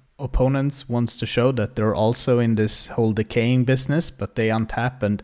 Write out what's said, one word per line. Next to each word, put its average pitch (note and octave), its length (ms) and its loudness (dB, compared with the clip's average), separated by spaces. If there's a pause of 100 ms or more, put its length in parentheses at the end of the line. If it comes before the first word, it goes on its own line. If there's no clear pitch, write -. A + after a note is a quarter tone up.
(200)
Opponents C3+ 680 0
wants A#2+ 300 0
to - 80 -6
show A#2+ 280 2
that G#2+ 220 -2
they're A2 200 2
also A#2+ 420 2
in A#2 160 2
this G#2+ 340 0
whole A2+ 240 0
decaying A#2 520 0
business, C3+ 480 0
but - 240 -10
they A2 140 0
untap A2+ 520 -2
and G#2 220 -2